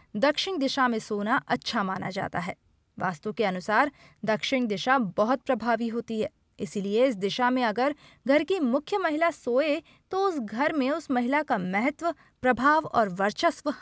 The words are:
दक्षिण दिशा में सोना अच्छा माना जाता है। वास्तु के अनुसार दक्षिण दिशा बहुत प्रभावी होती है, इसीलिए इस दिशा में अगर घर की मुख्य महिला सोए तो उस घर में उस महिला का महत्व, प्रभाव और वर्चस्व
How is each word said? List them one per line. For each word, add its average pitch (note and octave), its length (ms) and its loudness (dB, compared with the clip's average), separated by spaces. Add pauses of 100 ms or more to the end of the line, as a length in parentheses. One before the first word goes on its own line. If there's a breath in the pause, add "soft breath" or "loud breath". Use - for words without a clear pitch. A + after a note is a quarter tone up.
(160 soft breath)
दक्षिण D4 420 0
दिशा C4 300 2
में A3+ 100 0
सोना G#3 380 -2 (120)
अच्छा A#3+ 340 -2
माना F#3+ 280 -4
जाता - 280 -4
है। F3 180 -8 (420)
वास्तु F#3 340 -4
के A3 120 -2
अनुसार G#3 460 2 (340 soft breath)
दक्षिण A#3+ 420 0
दिशा B3+ 320 2
बहुत A3 420 0
प्रभावी A#3 480 0
होती A3+ 320 -4
है, G3 100 -2 (300)
इसीलिए G3+ 460 0
इस B3 100 2
दिशा G3+ 340 0
में B3+ 140 0
अगर A#3+ 300 0 (320 soft breath)
घर D4 180 4
की F#4+ 160 0
मुख्य D4 380 0
महिला E4 320 0
सोए D4 520 0 (320 soft breath)
तो G4 140 2
उस E4 100 -2
घर A#3+ 340 -2
में C4+ 180 0
उस D#4+ 200 -4
महिला B3+ 320 0
का C4 160 0
महत्व, A#3 560 -2 (280 soft breath)
प्रभाव C#4 420 4
और A3 240 2
वर्चस्व G#3 720 0